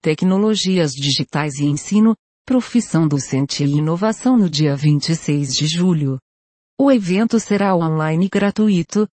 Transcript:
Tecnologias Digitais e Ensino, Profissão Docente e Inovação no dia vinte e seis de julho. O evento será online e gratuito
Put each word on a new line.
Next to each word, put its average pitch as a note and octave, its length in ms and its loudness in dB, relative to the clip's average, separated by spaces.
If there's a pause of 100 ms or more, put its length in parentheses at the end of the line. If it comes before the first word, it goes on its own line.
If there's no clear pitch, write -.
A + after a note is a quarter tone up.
Tecnologias F#3 880 0
Digitais C#3 600 -4
e C#3+ 100 -4
Ensino, G3+ 500 2 (300)
Profissão A#3 640 0
Docente C#3 560 -2
e C#3+ 140 0
Inovação G3 580 0
no G3 140 2
dia C#3+ 260 0
vinte D3 320 0
e E3 80 0
seis C#3+ 380 -2
de D3 120 -2
julho. D#3 520 0 (600)
O C#4 140 4
evento G#3+ 480 2
será G3+ 340 0
online D#3+ 520 0
e - 20 -4
gratuito G3+ 800 0 (120)